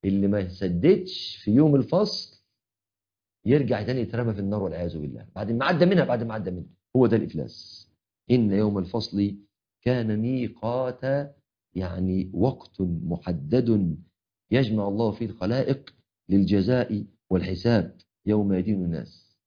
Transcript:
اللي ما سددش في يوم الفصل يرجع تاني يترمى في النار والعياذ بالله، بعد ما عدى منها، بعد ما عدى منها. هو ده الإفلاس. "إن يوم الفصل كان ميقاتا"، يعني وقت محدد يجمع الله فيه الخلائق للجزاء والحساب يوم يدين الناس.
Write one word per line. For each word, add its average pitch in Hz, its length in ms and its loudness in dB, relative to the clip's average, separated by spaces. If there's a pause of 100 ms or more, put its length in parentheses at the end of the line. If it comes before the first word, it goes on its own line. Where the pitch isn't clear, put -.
اللي 98 240 2
ما 98 200 0
سددش - 880 0
في - 140 -6
يوم 143 240 6
الفصل 180 640 -2 (1040)
يرجع 120 360 2
تاني 127 180 -2
يترمى 117 340 -2
في 101 60 -6
النار 98 220 -4
والعياذ 85 360 -6
بالله، 67 360 -10
بعد 104 180 -6
ما 120 120 -2
عدى 175 220 4
منها، 175 180 4
بعد 120 180 0
ما 113 120 -6
عدى 95 160 -6
منها. 90 200 -10 (260)
هو 127 100 6
ده 113 100 4
الإفلاس. - 720 -6 (440)
"إن 117 220 4
يوم 101 260 0
الفصل 101 580 -2 (480)
كان 117 340 0
ميقاتا"، 127 1160 -4 (400)
يعني 92 600 -2
وقت 104 460 -4
محدد 87 1160 -2 (520)
يجمع 107 380 0
الله 107 220 0
فيه 110 160 -6
الخلائق 120 680 -4 (340)
للجزاء 104 760 2 (260)
والحساب 92 680 0 (300)
يوم 104 260 2
يدين 95 320 0
الناس. - 520 -8 (100)